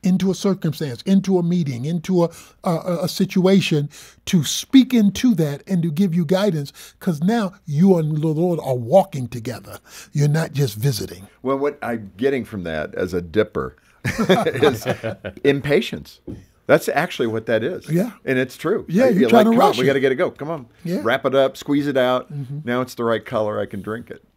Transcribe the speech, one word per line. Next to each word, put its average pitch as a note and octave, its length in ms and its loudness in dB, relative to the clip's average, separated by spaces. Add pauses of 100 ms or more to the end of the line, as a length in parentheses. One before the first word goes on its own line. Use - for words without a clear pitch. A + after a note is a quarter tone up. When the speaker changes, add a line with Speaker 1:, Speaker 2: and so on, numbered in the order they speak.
Speaker 1:
into F#3 280 2
a F3+ 40 0
circumstance, D#3+ 680 -4
into F#3+ 360 2
a F3 40 2
meeting, D3+ 420 -2
into E3+ 400 0
a, E3 60 -2 (340)
a, F#3+ 60 0
a, E3+ 340 -2
a F3 40 -2
situation F3+ 800 2 (380)
to E3 180 2
speak - 500 2
into G#3+ 400 2
that D3+ 320 -2
and F3+ 160 0
to E3 80 -2
give E3 240 0
you F3 100 2
guidance, F3+ 480 0 (280)
'cause D#3 220 -4
now G3+ 300 0 (140)
you F3 300 4
and D#3 220 0
the D#3 100 0
Lord E3 340 0
are C3 140 -2
walking B2+ 520 2
together. G#2 500 -12 (340)
You're D3 160 2
not D#3 240 0
just C3 240 -2
visiting. G2 520 -4 (140)
Speaker 2:
Well, C3+ 160 -2
what C#3+ 240 -2
I'm A2 340 -6
getting B2+ 280 -2
from G2+ 200 -10
that D#2+ 300 -6
as F2+ 200 -4
a F2 60 -2
dipper E2 560 -4 (280)
<laughs> - 140 -2 (100)
is C#3+ 580 2 (580)
impatience. C#3 760 0 (460)
That's D#3 220 4
actually C#3 380 -2
what A2 200 -4
that A2+ 180 0
is. D#3+ 260 -8
Speaker 1:
Yeah. F#3+ 220 0 (120)
Speaker 2:
And B2+ 140 0
it's B2+ 180 -4
true. A3 320 -4
Speaker 1:
Yeah, G3+ 160 2
Speaker 2:
I, C4 40 6
Speaker 1:
you're G3 140 4
Speaker 2:
you're A#3 80 4
Speaker 1:
trying A3 160 8
Speaker 2:
like, A#3 80 4
Speaker 1:
to A#3 40 4
Speaker 2:
"Come - 40 6
on, - 60 6
Speaker 1:
rush G#3+ 100 0
Speaker 2:
we A#3+ 60 0
Speaker 1:
it. - 20 4
Speaker 2:
gotta C#3 140 2
get C3 120 2
it B2+ 40 0
go. D3+ 140 -2
Come C#3+ 200 -12
on." C#3+ 160 -10 (180)
Speaker 1:
Yeah. F3 180 -4
Speaker 2:
Wrap B2 240 -2
it B2+ 80 0
up, C3+ 220 2
squeeze C#3+ 300 -2
it C#3 100 -2
out. B2+ 360 0
Speaker 1:
Mm-hmm. C#3+ 320 -8
Speaker 2:
Now B2 160 -2
it's B2+ 140 -6
the A#2+ 100 -4
right A2+ 200 -2
color, G#2+ 360 -2
I G#2 60 -4
can G2 160 -10
drink G#2+ 280 -10
it. - 140 -16 (120)